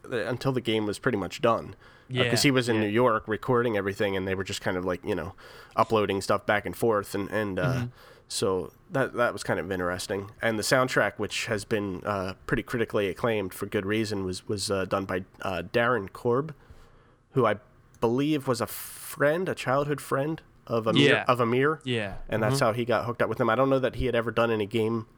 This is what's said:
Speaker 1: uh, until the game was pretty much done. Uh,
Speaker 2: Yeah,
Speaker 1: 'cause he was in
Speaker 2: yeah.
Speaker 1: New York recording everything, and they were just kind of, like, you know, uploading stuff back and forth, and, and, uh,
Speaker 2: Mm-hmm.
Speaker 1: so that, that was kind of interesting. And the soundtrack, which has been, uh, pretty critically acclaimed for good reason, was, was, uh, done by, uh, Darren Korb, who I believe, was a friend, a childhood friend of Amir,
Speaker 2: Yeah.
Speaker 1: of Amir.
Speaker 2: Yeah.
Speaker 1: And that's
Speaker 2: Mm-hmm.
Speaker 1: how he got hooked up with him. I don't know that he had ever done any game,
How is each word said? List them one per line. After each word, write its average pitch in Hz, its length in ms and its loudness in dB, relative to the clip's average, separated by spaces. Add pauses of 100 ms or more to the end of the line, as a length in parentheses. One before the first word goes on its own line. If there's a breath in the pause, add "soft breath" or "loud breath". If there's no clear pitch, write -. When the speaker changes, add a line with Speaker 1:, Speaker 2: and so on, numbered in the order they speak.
Speaker 1:
uh, 127 80 -4
until 120 340 -2
the 127 100 -2
game 110 240 0
was 101 140 -4
pretty 117 180 0
much 90 240 -6
done. 107 320 2
Uh, - 0 - (360 loud breath)
Speaker 2:
Yeah, 123 200 2
Speaker 1:
'cause 120 140 2
he 147 80 6
was 123 180 2
in 113 60 4
Speaker 2:
yeah. 110 80 2
Speaker 1:
New 104 60 2
York 110 380 4
recording 117 480 2
everything, 98 400 0
and 95 120 -2
they 95 80 0
were 95 80 -2
just 95 180 -6
kind 98 160 -2
of, 90 80 -4
like, 90 180 -2
you 104 120 -2
know, 87 180 -6 (420 loud breath)
uploading 101 460 2
stuff 101 240 0
back 104 220 0
and - 100 -6
forth, 104 380 0
and, 101 160 -4
and, 101 260 -2
uh, 90 160 2
Speaker 2:
Mm-hmm. 123 120 -2 (420 loud breath)
Speaker 1:
so 95 440 -2 (200)
that, 127 240 -2
that 113 180 2
was 101 100 -10
kind 101 160 -2
of 87 120 -4
interesting. 92 580 -4 (100)
And 113 200 0
the 101 40 -2
soundtrack, 127 540 2
which - 300 -4
has 107 180 -4
been, 101 400 -4
uh, 95 300 -2 (100)
pretty 117 160 -2
critically 110 480 -2
acclaimed 104 460 -2
for 101 100 -8
good 101 220 -2
reason, 107 360 0
was, 92 240 -6
was, 104 220 -4
uh, 95 160 0
done 95 200 -2
by, 92 180 -2 (180)
uh, 90 220 -4
Darren 117 500 0
Korb, 135 400 -2 (760 soft breath)
who 120 160 4
I 104 80 2 (520)
believe, 139 400 0
was 117 140 0
a 104 60 -2
friend, - 840 -2
a 117 60 -4
childhood 143 440 0
friend 147 420 -2 (260)
of 113 200 0
Amir, 143 220 6
Speaker 2:
Yeah. 107 180 4
Speaker 1:
of 123 120 4
Amir. 131 440 2
Speaker 2:
Yeah. 107 320 -4 (140)
Speaker 1:
And 110 140 0
that's 127 120 2
Speaker 2:
Mm-hmm. 139 100 2
Speaker 1:
how 110 80 4
he 120 120 -2
got 107 200 2
hooked 117 160 -2
up 101 80 2
with 110 100 -2
him. 117 100 4
I 113 60 4
don't 135 140 4
know 135 100 4
that 120 160 0
he 123 100 -2
had 120 100 0
ever 117 160 0
done 117 200 4
any 107 140 2
game, 110 420 0 (100)